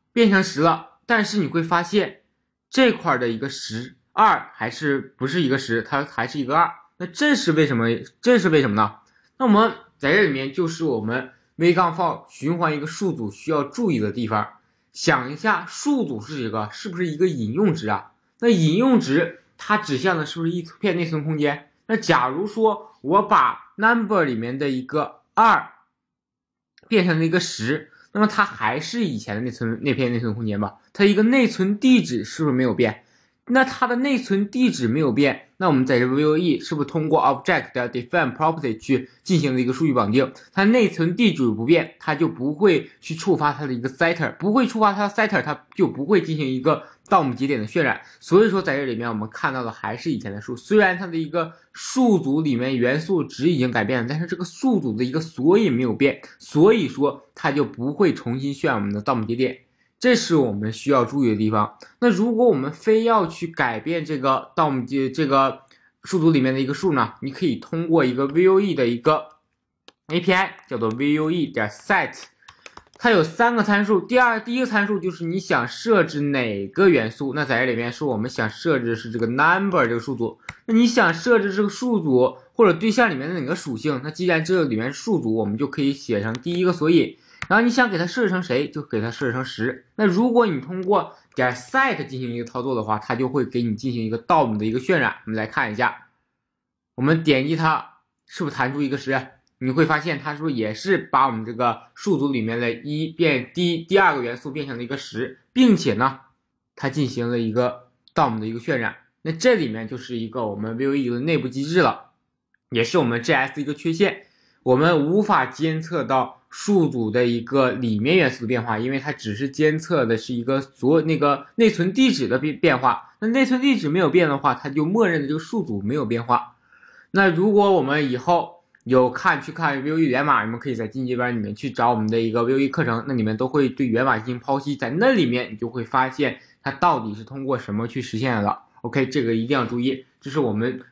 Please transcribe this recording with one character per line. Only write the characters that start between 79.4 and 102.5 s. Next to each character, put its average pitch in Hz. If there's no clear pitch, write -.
这 117
个 117
数 131
组。 117
那 226
你 233
想 226
设 226
置 196
这 196
个 208
数 233
组 127
或 233
者 185
对 175
象 233
里 151
面 135
的 175
哪 135
个 156
属 131
性， 131
那 151
既 180
然 160
这 180
里 127
面 120
是 -
数 208
组， 113
我 110
们 104
就 143
可 143
以 139
写 113
成 110
第 170
一 180
个 180
索 156
引。 160
然 196
后 233
你 240
想 240
给 196
它 170
设 233
置 202
成 185
谁， 135
就 151
给 117
它 113
设 117
置 120
成 127
十。 127
那 214
如 214
果 233
你 160
通 180
过 185
点 127
set 247
进 127
行 120
一 117
个 120
操 123
作 131
的 113
话， 107
它 120
就 127
会 127
给 120
你 113
进 127
行 117
一 107
个 117
dom 131
的 107
一 110
个 120
渲 165
染。 120
我 110
们 110
来 110
看 117
一 -
下， 117
我 -
们 160
点 139
击 160
它， 160
是 -
不 143
是 -
弹 135
出 147
一 139
个 135
十？ 131
你 131
会 156
发 156
现 151
它 147
是 147
不 160
是 135
也 110
是 185
把 135
我 127
们 110
这 117
个 120
数 180
组 139
里 127
面 117